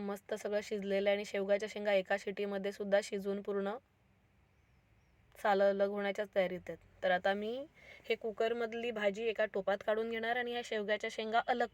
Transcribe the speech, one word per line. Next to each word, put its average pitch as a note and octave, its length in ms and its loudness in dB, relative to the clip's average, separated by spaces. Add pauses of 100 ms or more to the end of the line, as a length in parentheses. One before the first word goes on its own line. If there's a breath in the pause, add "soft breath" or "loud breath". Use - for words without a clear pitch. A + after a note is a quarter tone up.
मस्त G3+ 280 -6
सगळं G#3 280 -2
शिजलेलं G3+ 460 0
आहे G3+ 80 6
आणि G#3 80 -2
शेवगाच्या G3+ 480 0
शेंगा G#3 200 0
एका G3 280 4
शिटीमध्ये G3+ 520 -4
सुद्धा G3+ 320 2
शिजून G3+ 380 -4
पूर्ण G3 320 -2 (1600)
सालं G3+ 260 4
अलग G3+ 260 2
होण्याच्याच G3+ 440 -2
तयारीत F3+ 340 0
आहेत. E3 100 -10 (240)
तर F#3 80 2
आता F3+ 240 4
मी A#3 320 -6 (420 loud breath)
हे A#3 60 0
कुकरमधली A#3 760 -2
भाजी G#3 380 0
एका G#3+ 160 0 (100)
टोपात G3 320 0
काढून A3+ 240 0
घेणार A3+ 260 -2
आणि A#3+ 160 -2
ह्या A#3+ 120 -2
शेवग्याच्या G#3+ 480 -2
शेंगा A3 340 2
अलग B3 280 2